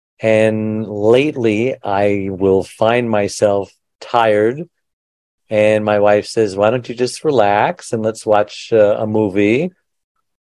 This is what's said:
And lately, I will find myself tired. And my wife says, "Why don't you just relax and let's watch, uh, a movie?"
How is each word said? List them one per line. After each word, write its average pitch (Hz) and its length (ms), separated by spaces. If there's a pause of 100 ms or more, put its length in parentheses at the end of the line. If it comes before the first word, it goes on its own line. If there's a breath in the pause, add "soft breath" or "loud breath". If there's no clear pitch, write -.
(200)
And 110 680
lately, 117 960
I 101 480
will 95 320
find 117 460
myself 101 600 (280)
tired. 113 640 (840)
And 107 360
my 107 140
wife 104 260
says, 107 300
"Why 101 160
don't 120 180
you 120 60
just 123 280
relax 120 720
and 113 100
let's 110 220
watch, 104 480
uh, 107 260
a 113 60
movie?" 107 640 (840)